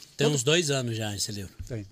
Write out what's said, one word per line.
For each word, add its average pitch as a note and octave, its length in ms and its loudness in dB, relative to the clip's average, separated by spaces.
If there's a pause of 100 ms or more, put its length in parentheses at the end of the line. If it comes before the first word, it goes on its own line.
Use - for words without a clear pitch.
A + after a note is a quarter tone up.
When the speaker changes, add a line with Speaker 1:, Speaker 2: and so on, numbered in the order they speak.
(160)
Speaker 1:
Tem C#3+ 100 4
Speaker 2:
todo D3+ 80 4
Speaker 1:
uns C3 80 0
dois D3+ 280 4
anos B2 260 0
já G#2+ 200 -2
esse G2+ 160 -4
livro. G2+ 200 -8 (140)
Speaker 2:
Tem. G#2+ 260 -8